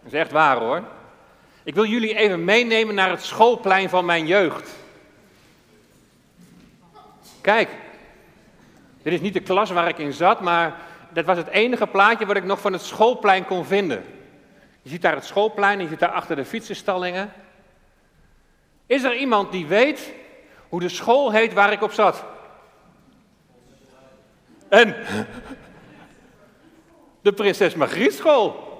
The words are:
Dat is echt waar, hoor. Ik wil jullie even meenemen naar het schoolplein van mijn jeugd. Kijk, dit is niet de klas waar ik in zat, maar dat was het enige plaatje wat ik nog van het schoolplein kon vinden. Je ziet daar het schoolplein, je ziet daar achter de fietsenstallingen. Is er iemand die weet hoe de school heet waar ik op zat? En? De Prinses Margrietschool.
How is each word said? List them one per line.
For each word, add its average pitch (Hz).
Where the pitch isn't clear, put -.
Dat 117
is -
echt 156
waar, 147
hoor. 123
Ik 156
wil 214
jullie 220
even 196
meenemen 220
naar 190
het 170
schoolplein 190
van 180
mijn 170
jeugd. 180
Kijk, 208
dit 156
is 170
niet 190
de 226
klas 185
waar 175
ik 160
in 147
zat, 190
maar 170
dat 165
was 180
het 165
enige 226
plaatje 208
wat 202
ik 185
nog 190
van 196
het 180
schoolplein 208
kon 180
vinden. 143
Je 127
ziet 170
daar 165
het 135
schoolplein, 202
je 170
ziet 156
daar 175
achter 160
de 139
fietsenstallingen. 185
Is 269
er 240
iemand 233
die 180
weet 240
hoe 175
de 180
school 240
heet 220
waar 202
ik 202
op 208
zat? 196
En? 226
De 202
Prinses 202
Margrietschool. 208